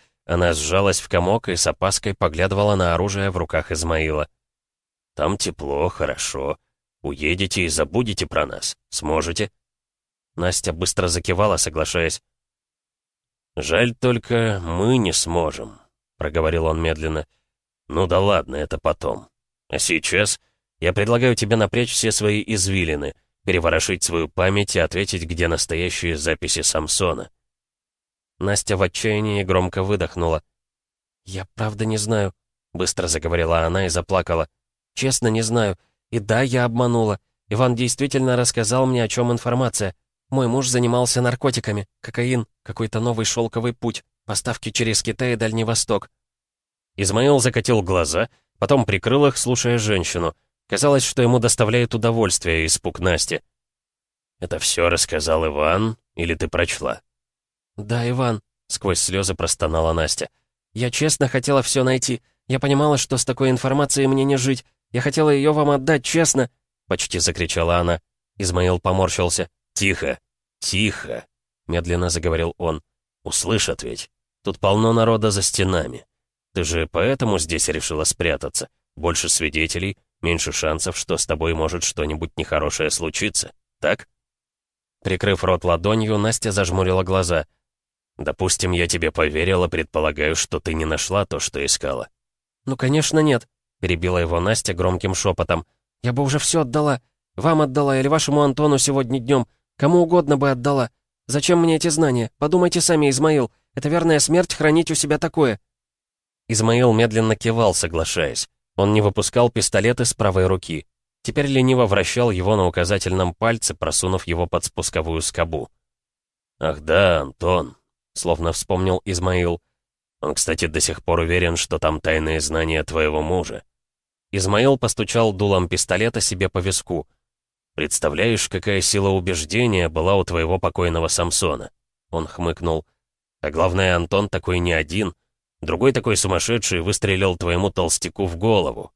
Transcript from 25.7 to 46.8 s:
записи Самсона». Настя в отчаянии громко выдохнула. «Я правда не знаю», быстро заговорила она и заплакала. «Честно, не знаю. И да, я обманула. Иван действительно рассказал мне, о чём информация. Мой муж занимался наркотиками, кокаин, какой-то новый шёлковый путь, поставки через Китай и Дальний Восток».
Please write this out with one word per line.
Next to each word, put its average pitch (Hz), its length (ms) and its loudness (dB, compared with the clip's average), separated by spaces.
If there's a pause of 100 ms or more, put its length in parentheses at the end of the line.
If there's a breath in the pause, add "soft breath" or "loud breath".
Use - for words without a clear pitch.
записи 76 440 -4
Самсона». 78 680 -2 (1080)
Настя 98 360 -2
в 92 60 -2
отчаянии 104 640 0
громко 92 400 -4
выдохнула. 85 600 -2 (800)
«Я 95 200 -12 (100)
правда 107 300 -4
не 110 120 -2
знаю», 104 360 -2 (400)
быстро 90 340 -2
заговорила 82 580 0
она 92 200 0
и 90 40 -2
заплакала. 85 600 0 (460)
«Честно, 131 320 -2
не 110 140 0
знаю. 110 360 0 (320)
И 117 100 -4
да, 107 220 0
я 127 240 2
обманула. 117 540 0 (300)
Иван 120 260 2
действительно 127 600 0
рассказал 123 500 0
мне, 127 180 2
о 110 40 0
чём 120 240 0
информация. 120 640 -2 (340)
Мой 131 180 2
муж 127 200 0
занимался 123 540 2
наркотиками, 120 640 -2 (140)
кокаин, 120 460 -2 (160)
какой-то 113 360 -6
новый 113 260 0
шёлковый 117 480 -2
путь, 117 300 -6 (220)
поставки 110 460 -6
через 113 300 0
Китай 123 320 -2
и - 20 0
Дальний 110 280 0
Восток». 110 460 -2 (880)